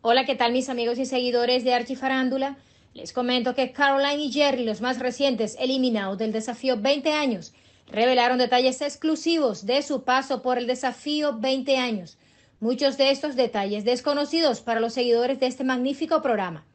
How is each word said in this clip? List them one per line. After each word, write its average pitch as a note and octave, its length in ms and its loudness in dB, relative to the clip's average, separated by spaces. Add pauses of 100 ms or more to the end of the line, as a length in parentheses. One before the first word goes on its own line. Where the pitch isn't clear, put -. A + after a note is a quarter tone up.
Hola, B3+ 160 6
¿qué B3+ 120 -2
tal, A#3 160 2
mis B3+ 160 0
amigos A#3+ 320 -2
y C4+ 40 0
seguidores B3 600 0
de B3 100 2
Archifarándula? C4 840 -2 (360)
Les - 180 -16
comento B3 440 0
que C4 160 0
Caroline C#4 500 2
y C#4+ 80 -4
Jerry, C#4 320 2
los G#3+ 180 -2
más A#3+ 200 -2
recientes B3 580 -2
eliminados A#3+ 580 0
del A3 140 -2
desafío A#3 500 -2
veinte C#4+ 320 0
años, C4 420 -2 (340)
revelaron B3 500 2
detalles B3+ 440 2
exclusivos D4+ 840 0
de C4 160 2
su C#4+ 220 -4
paso C4 380 0
por B3 160 0
el A#3+ 100 -4
desafío C#4 720 -2
veinte C4 380 0
años. G#3+ 400 -4 (420)
Muchos B3+ 360 0
de C4+ 140 4
estos C#4 240 -2
detalles G#3+ 500 0
desconocidos C#4+ 760 0
para A3+ 180 -2
los A3+ 160 -2
seguidores B3 460 2
de B3+ 80 2
este B3+ 160 -6
magnífico C#4 580 0
programa. G3 420 -2 (100)